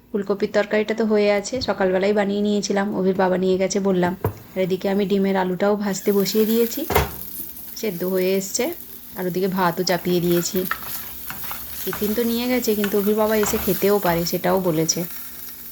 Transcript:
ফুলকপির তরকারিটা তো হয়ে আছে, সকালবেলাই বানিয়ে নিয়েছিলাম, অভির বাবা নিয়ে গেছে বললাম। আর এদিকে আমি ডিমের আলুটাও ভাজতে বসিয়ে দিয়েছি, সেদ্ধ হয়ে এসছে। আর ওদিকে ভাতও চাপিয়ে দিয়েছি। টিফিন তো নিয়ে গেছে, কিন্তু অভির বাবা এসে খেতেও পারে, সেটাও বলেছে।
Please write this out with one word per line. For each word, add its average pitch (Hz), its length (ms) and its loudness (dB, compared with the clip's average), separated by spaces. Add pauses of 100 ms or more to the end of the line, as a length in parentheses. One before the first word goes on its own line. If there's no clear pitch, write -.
(120)
ফুলকপির 202 420 0
তরকারিটা 214 400 2
তো 226 120 0
হয়ে 208 260 4
আছে, 202 300 0
সকালবেলাই 196 520 2
বানিয়ে 202 280 2
নিয়েছিলাম, 208 540 0
অভির 185 200 2
বাবা 185 220 2
নিয়ে 185 200 4
গেছে 190 220 2
বললাম। 185 360 2 (100)
আর - 320 -14
এদিকে 185 320 0
আমি 196 160 2
ডিমের 196 320 2
আলুটাও 185 380 2
ভাজতে 202 360 -2
বসিয়ে 202 340 2
দিয়েছি, 233 400 0 (880)
সেদ্ধ 180 280 -4
হয়ে 185 300 2
এসছে। 240 400 -2 (440)
আর 185 100 -4
ওদিকে 185 200 0
ভাতও 180 360 0
চাপিয়ে 180 380 0
দিয়েছি। 175 440 0 (1200)
টিফিন 208 280 -2
তো 233 100 0
নিয়ে 233 240 0
গেছে, 247 280 0
কিন্তু 208 220 0
অভির 208 180 2
বাবা 214 200 2
এসে 214 300 2
খেতেও 202 340 2
পারে, 175 260 0
সেটাও 180 340 0
বলেছে। 165 440 0 (680)